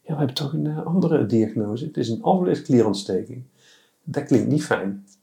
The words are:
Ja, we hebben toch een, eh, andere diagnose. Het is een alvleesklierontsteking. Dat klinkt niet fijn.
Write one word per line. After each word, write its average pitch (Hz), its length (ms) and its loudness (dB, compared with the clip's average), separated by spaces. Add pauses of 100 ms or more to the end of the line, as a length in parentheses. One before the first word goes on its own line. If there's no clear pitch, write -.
Ja, - 100 -12
we 147 60 -4
hebben 139 180 0
toch 147 180 -4
een, 151 140 -2
eh, 151 180 -4
andere 165 400 2
diagnose. 110 600 0
Het 156 120 -8
is 110 120 -2
een 113 140 -4
alvleesklierontsteking. 123 1200 2 (600)
Dat 139 200 -4
klinkt 120 240 4
niet 147 160 2
fijn. - 420 -2 (160)